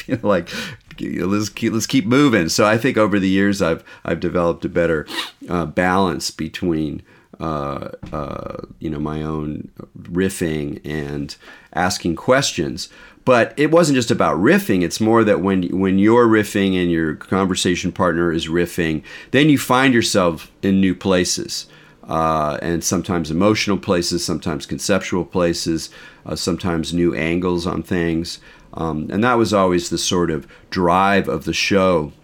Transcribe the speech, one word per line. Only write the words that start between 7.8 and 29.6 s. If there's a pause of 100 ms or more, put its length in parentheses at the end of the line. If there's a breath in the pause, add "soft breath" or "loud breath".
uh, (200)
you
know,
my
own (280)
riffing
and (380 loud breath)
asking
questions. (360 loud breath)
But
it
wasn't
just
about
riffing.
It's
more
that
when, (160)
when
you're
riffing
and
your
conversation
partner
is
riffing, (300 loud breath)
then
you
find
yourself (100)
in
new
places. (400 loud breath)
Uh,
and
sometimes
emotional
places,
sometimes
conceptual
places, (360 loud breath)
uh,
sometimes
new
angles
on
things. (320 loud breath)
Um,
and
that
was
always